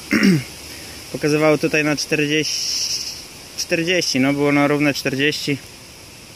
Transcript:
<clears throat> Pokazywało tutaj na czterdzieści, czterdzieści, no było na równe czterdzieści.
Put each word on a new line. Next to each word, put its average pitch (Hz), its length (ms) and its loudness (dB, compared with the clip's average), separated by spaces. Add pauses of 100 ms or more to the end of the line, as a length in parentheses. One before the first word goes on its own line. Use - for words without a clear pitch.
(520)
<clears throat> - 600 -16
Pokazywało 151 460 4
tutaj 151 260 0
na 151 120 2
czterdzieści, - 1040 -2 (560)
czterdzieści, 165 600 0
no 139 140 2
było 143 180 2
na 143 160 4
równe 147 260 2
czterdzieści. 139 640 -2 (800)